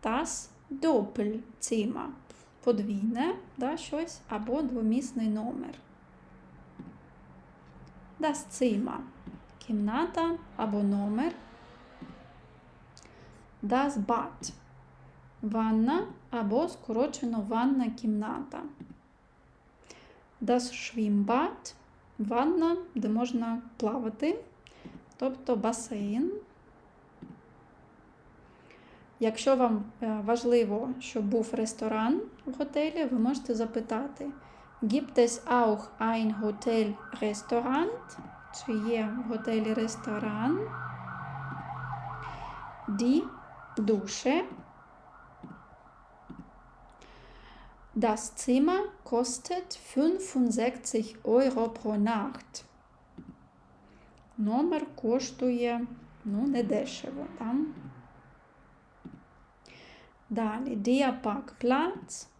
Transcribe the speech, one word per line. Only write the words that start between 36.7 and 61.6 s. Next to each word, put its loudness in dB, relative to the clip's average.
Чи -2
є 0
в -4
готелі 0
ресторан? 0
Die 4
Dusche. 2
Das 0
Zimmer 4
kostet -2
fünfundsechzig 2
Euro 4
pro -2
Nacht. -2
Номер 2
коштує, 0
ну, 2
недешево, 0
там. 0
Далі, -2
der 2
Parkplatz 0